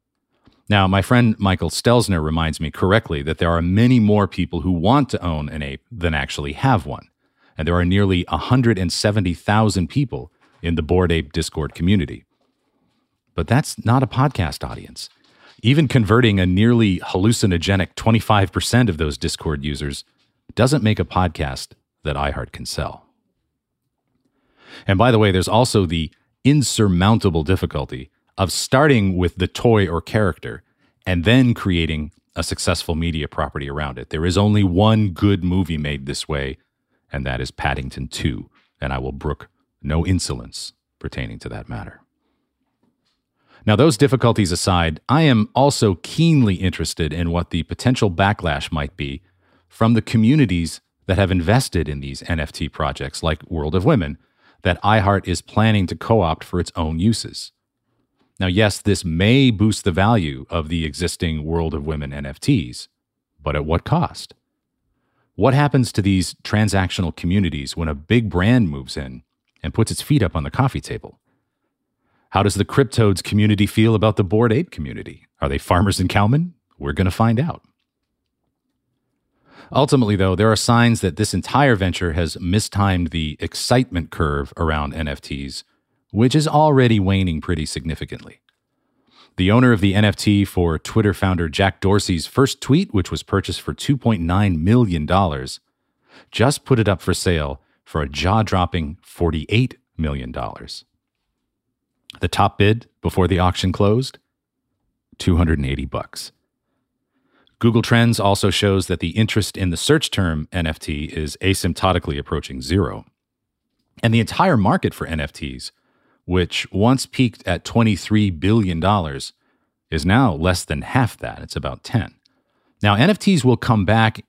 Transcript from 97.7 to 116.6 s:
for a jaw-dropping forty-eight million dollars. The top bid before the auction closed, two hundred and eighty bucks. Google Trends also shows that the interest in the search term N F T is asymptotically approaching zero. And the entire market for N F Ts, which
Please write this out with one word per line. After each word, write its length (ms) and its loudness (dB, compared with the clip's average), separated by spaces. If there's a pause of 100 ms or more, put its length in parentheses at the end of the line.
for 180 -6
a 80 -4
jaw-dropping 920 -2
forty-eight 760 -2 (200)
million 340 -4
dollars. 540 -12 (1400)
The 80 -2
top 280 0
bid 300 2 (140)
before 260 0
the 120 0
auction 340 0
closed, 440 0 (1000)
two 180 0
hundred 240 2
and 80 -4
eighty 180 -6
bucks. 460 -12 (1300)
Google 220 4
Trends 380 2
also 320 2
shows 340 2
that 140 -4
the 180 -4
interest 400 0
in 140 0
the 60 -4
search 340 0
term 400 -2
N 160 -2
F 100 -4
T 280 -8
is 360 -8
asymptotically 760 0
approaching 440 -8
zero. 440 -2 (960)
And 100 2
the 60 4
entire 380 2
market 360 0
for 140 -10
N 120 -6
F 140 -6
Ts, 380 -12 (540)
which 460 -2